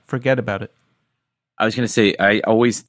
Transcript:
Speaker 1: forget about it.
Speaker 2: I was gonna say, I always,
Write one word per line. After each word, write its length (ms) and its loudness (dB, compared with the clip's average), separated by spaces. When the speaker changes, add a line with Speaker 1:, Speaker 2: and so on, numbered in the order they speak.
Speaker 1:
forget 320 -2
about 240 -6
it. 100 -14
Speaker 2:
I 80 0
was 100 -2
gonna 120 0
say, 300 2
I 220 2
always, 480 0